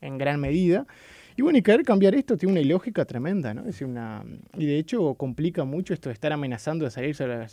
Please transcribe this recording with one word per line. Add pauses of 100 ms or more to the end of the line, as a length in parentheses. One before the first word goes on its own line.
en
gran
medida. (480)
Y
bueno,
y
querer
cambiar
esto
tiene
una
ilógica
tremenda,
¿no?
Es
decir,
una, (320)
y
de
hecho
complica
mucho
esto
de
estar
amenazando
de
salirse
de
la